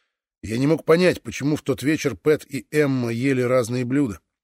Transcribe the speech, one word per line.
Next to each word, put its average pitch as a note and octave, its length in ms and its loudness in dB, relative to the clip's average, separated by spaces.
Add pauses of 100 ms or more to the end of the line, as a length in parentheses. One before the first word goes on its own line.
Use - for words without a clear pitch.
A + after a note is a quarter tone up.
(420)
и F2+ 60 -10
я A2+ 100 -2
не C3+ 80 2
мог D3+ 180 2
понять, E3+ 380 4
почему C#3 340 -4
в - 60 -6
тот C3 200 -4
вечер C#3+ 340 -2
Пэт D3+ 300 0
и C3 240 -8
Эмма C3+ 400 0
ели B2+ 300 0
разные B2 460 0
блюда. B2+ 340 -2 (240)